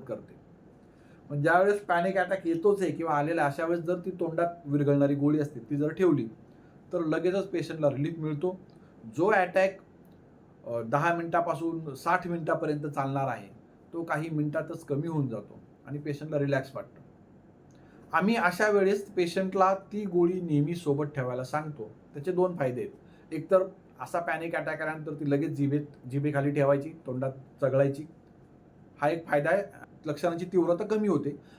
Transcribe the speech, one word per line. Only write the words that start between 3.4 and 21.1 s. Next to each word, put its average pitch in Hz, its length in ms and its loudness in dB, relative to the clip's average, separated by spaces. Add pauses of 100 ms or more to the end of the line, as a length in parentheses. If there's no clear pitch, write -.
आहे, 143 100 2
अशा 165 140 -4
वेळेस 170 180 0
जर 175 160 -2
ती 190 120 -6
तोंडात 170 360 -2 (180)
विरघळणारी 143 500 4
गोळी 143 240 2
असते, 139 200 -4
ती 143 180 -6
जर 147 160 0
ठेवली, 147 340 2 (680)
तर 175 60 -2
लगेचच 170 480 0
पेशंटला 156 420 -2
रिलीफ 143 300 -2
मिळतो. 156 400 -4 (580)
जो 175 100 2
अटॅक, 190 500 4 (920)
अ, 117 140 -4
दहा 143 320 2
मिनिटापासून 165 840 -2
साठ 180 320 0
मिनिटापर्यंत 156 600 -2
चालणार 135 400 -2
आहे, 104 200 -6 (460)
तो 170 100 -6
काही 160 260 -2
मिनिटातच 151 560 -4
कमी 147 220 -2
होऊन 151 200 0
जातो 104 320 -10 (280)
आणि 143 120 -10
पेशंटला 151 400 -6
रिलॅक्स 139 360 -2
वाटतं. - 280 -14 (1080)
आम्ही 185 240 4
अशा 214 340 2
वेळेस 202 440 2
पेशंटला 190 600 2
ती 202 320 -6
गोळी 175 360 2
नेहमी 156 340 2
सोबत 147 300 0
ठेवायला 127 380 -4